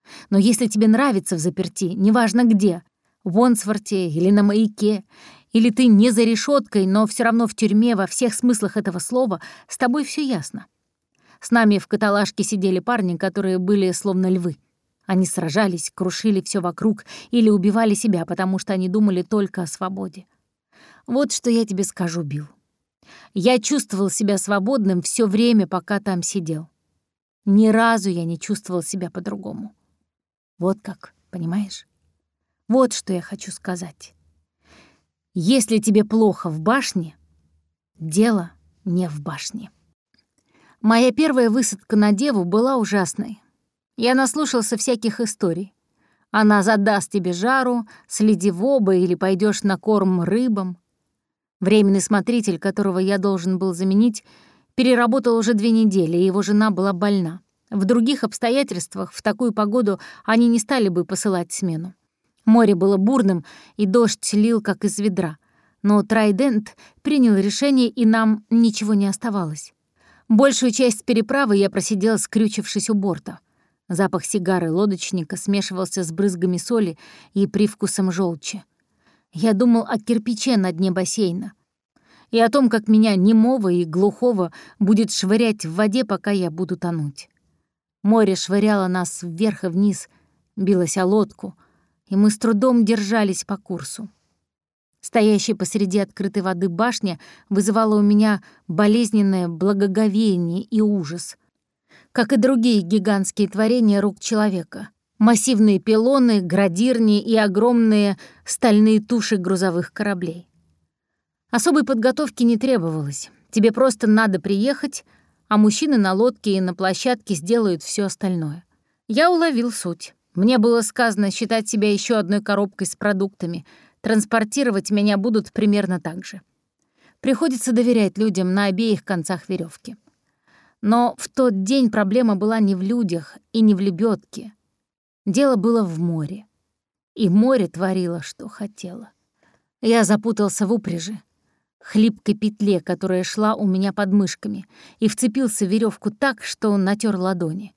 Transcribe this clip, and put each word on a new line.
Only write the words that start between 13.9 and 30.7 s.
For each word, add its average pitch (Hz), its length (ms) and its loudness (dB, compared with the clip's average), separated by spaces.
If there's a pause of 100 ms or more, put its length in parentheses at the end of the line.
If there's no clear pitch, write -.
словно 185 380 -2
львы. 175 280 -2 (480)
Они 185 200 0
сражались, 180 680 -2
крушили 190 480 -2
все - 200 -6
вокруг 208 440 -4 (260)
или 226 180 4
убивали 208 440 2
себя, 185 320 -2
потому 190 340 -4
что - 140 -6
они 185 160 -2
думали 190 320 0
только 196 400 -4
о 165 60 -8
свободе. 190 580 -10 (800)
Вот 262 260 -2
что - 180 -4
я 226 160 2
тебе 202 180 -4
скажу, 175 400 -6
Билл. 147 240 -8 (840)
Я 233 260 2
чувствовал 202 500 -2
себя 202 280 -2
свободным 196 640 0
все - 260 -2
время, 214 400 4
пока 196 320 -4
там 185 240 -4
сидел. 160 440 -6 (800)
Ни 208 240 6
разу 220 400 2
я 170 160 -2
не 165 120 -4
чувствовал 185 460 -6
себя 180 260 -8
по-другому. 196 640 -12 (840)
Вот 190 240 -2